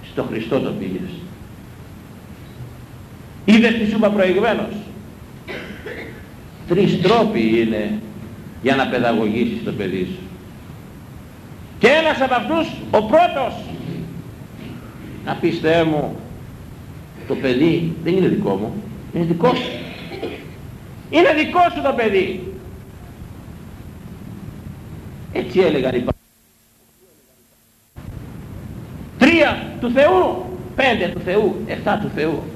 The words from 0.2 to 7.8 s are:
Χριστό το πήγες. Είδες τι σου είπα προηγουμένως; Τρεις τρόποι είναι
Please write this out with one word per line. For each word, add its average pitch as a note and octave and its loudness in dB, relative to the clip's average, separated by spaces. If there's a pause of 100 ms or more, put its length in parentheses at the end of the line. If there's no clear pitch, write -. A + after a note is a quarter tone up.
Χριστό A2+ -2
το - -2 (100)
πήγες. F#2 -6 (2250)
Είδες A3+ 8
τι G#3+ 2
σου - 0
είπα G#3+ 6
προηγουμένως; F#3+ 2 (1900)
Τρεις F3+ 4
τρόποι C#3 4
είναι G#2+ 0 (640)